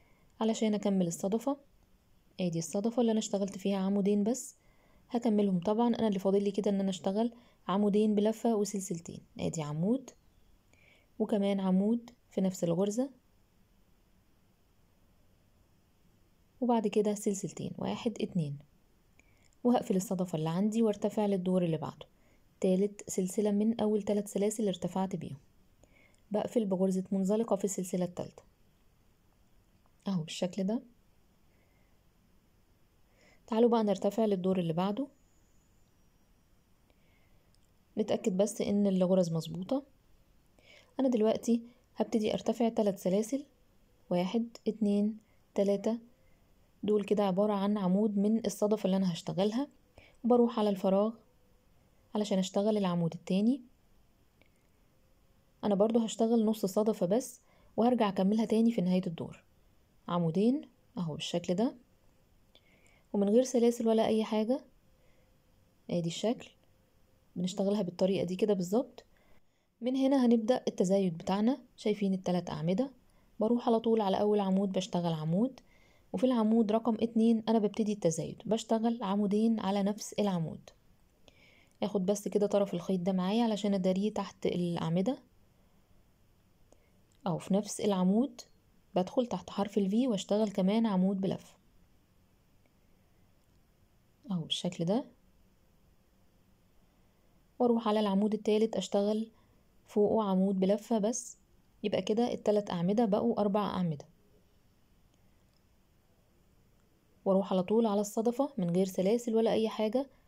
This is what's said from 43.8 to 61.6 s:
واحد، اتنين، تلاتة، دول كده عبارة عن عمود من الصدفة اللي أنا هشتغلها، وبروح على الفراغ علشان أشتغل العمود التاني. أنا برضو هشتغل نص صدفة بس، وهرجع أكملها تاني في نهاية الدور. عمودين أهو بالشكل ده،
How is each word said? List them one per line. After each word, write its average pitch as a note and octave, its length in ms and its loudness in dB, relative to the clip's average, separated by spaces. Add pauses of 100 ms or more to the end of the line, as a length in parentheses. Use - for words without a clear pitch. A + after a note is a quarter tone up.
واحد، F#3+ 380 0 (200)
اتنين، G#3 500 0 (360)
تلاتة، G3+ 440 0 (840)
دول G#3 220 2
كده G3+ 200 2
عبارة G3 280 2
عن G3+ 260 0
عمود G3+ 400 0
من G#3+ 280 2
الصدفة G#3 400 0
اللي F#3+ 100 2
أنا F#3+ 160 0
هشتغلها، G#3 560 -2 (560)
وبروح A#3 340 4
على G#3+ 120 2
الفراغ G3 420 2 (1040)
علشان G#3 240 0
أشتغل G3+ 380 0
العمود F3 380 0
التاني. G#3 460 0 (2000)
أنا G#3 100 0
برضو A3 240 4
هشتغل A3+ 460 2
نص G#3+ 220 0
صدفة G#3+ 400 0
بس، A3 340 -2 (360)
وهرجع A3+ 320 4
أكملها G3+ 360 2
تاني A3+ 280 4
في A#3 80 -2
نهاية F#3 260 2
الدور. - 380 -10 (640)
عمودين F3 540 2 (360)
أهو E3 160 -4
بالشكل E3+ 400 -4
ده، A3 200 0 (1400)